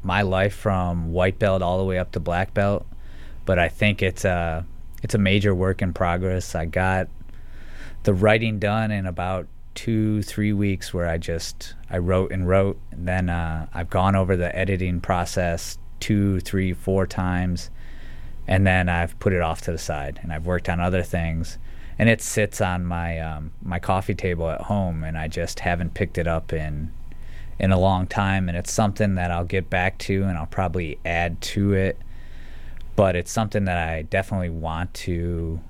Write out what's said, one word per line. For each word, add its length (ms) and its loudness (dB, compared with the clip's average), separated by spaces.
my 160 4
life 320 4
from 580 0
white 260 4
belt 220 4
all 180 2
the 60 2
way 140 2
up 140 -2
to 80 -2
black 340 0
belt. 320 2
But 140 4
I 100 4
think 340 2
it's 220 0
a, 400 0
it's 120 -4
a 40 6
major 360 4
work 280 2
in 100 0
progress. 640 0
I 100 -2
got 440 2
the 100 6
writing 440 4
done 320 0
in 140 0
about 440 -4
two, 480 0
three 300 0
weeks 420 0
where 140 0
I 100 0
just, 560 -6
I 80 -2
wrote 340 2
and 160 0
wrote. 300 4
And 140 -6
then, 220 2
uh, 460 -2
I've 160 -4
gone 260 4
over 200 4
the 200 0
editing 440 0
process 760 -2
two, 400 2
three, 320 0
four 340 2
times. 640 -2
And 180 4
then 220 4
I've 300 0
put 140 2
it 100 4
off 200 0
to 100 -4
the 60 -2
side 440 -4
and 100 -4
I've 140 -4
worked 220 0
on 120 0
other 220 2
things. 560 -2
And 100 6
it 120 6
sits 400 0
on 240 2
my, 340 -2
um, 340 -6
my 160 -4
coffee 360 0
table 360 -2
at 100 -4
home, 420 0
and 140 -4
I 120 -4
just 320 -4
haven't 340 0
picked 240 -2
it 80 0
up 260 0
in, 400 -4
in 140 4
a 60 6
long 280 4
time. 440 2
And 80 -2
it's 120 -4
something 440 2
that 160 0
I'll 160 0
get 240 -2
back 300 2
to, 240 0
and 120 0
I'll 80 -4
probably 640 -2
add 340 0
to 320 0
it. 260 2
But 200 6
it's 160 -2
something 320 0
that 140 2
I 240 -2
definitely 480 0
want 440 -4
to 760 -2